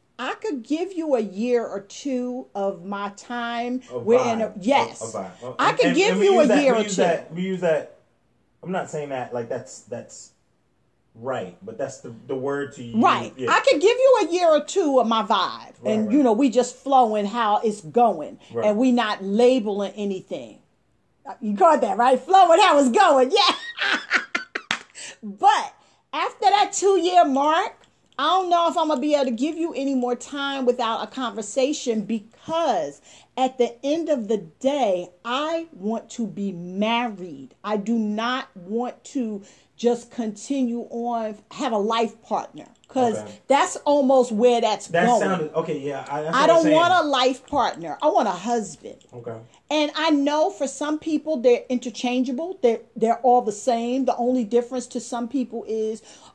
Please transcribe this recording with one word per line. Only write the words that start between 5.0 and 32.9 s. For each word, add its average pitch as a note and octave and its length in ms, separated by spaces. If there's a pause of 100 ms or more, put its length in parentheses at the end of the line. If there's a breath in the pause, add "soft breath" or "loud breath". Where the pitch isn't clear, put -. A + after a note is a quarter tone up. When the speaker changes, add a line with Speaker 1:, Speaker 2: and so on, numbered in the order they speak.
Speaker 2:
A, - 40
a - 40
vibe. - 360
Speaker 1:
I D4 120
Speaker 2:
And, - 80
Speaker 1:
could A#4+ 100
Speaker 2:
and, C4 80
Speaker 1:
give F#4+ 160
Speaker 2:
and G3 80
we F#4+ 60
Speaker 1:
you G4 80
Speaker 2:
use E4 100
Speaker 1:
a C4 40
Speaker 2:
that, C#4+ 140
Speaker 1:
year C4 120
Speaker 2:
we A3+ 40
Speaker 1:
or G#3+ 40
Speaker 2:
use G3 140
Speaker 1:
two. F#3+ 60
Speaker 2:
that, E3 320
we F3+ 80
use F#3+ 180
that. D#3+ 320 (680)
I'm F3 100
not D3+ 180
saying D3 200
that B2 220
like A#2 160
that's, A#2+ 340
that's - 500 (840)
right, A2+ 480
but G#2 160
that's C#3 200
the, A#2+ 140 (140)
the C3+ 80
word C#3 400
to C3 100
use. A3 180
Speaker 1:
Right. B3 340
Speaker 2:
Yeah. B3+ 160
Speaker 1:
I - 80
could A4+ 200
give A4 160
you B4+ 260
a D#4+ 100
year F4 160
or D4+ 160
two D4+ 340
of A3+ 80
my A3 160
vibe, G3 80
Speaker 2:
Right, C3 440 (200)
Speaker 1:
and G#3+ 120
Speaker 2:
right. G#3+ 100
Speaker 1:
you D4 60
know B3 100
we B3 180
just A#3+ 260
flowing A3+ 500
how G#3+ 320
it's G#3+ 220
going, G#3+ 580 (140)
Speaker 2:
Right. G#3+ 140
Speaker 1:
and G#3 120
we C4 140
not G#3+ 300
labeling G3+ 760
anything. F3+ 600 (840)
You G#3 160
caught D#4+ 260
that, G3 140
right? A#3+ 240
Flowing F4+ 400
how F4 180
it's C#4 120
going, C#4 420
yeah. - 680
<laughs> - 200 (1040 loud breath)
But A#3 520 (380 soft breath)
after F#4+ 340
that G4 260
two-year F4+ 520
mark, D4+ 500 (440)
I C4 120
don't F#4 180
know E4+ 220
if - 80
I'm D#4+ 100
gonna D4+ 120
be D4 140
able C#4+ 120
to B3+ 40
give C#4+ 280
you D#4+ 160
any C#4 200
more B3 200
time C#4 500
without A#3 380
a A3 40
conversation, A#3 960
because A3 1000 (360 soft breath)